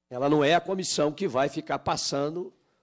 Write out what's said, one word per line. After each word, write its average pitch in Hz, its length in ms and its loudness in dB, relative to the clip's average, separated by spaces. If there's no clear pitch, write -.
Ela 127 200 0
não 151 120 6
é 143 140 6
a 170 60 4
comissão 170 500 -2
que 185 160 -4
vai 135 220 0
ficar 147 300 -6
passando 160 720 -4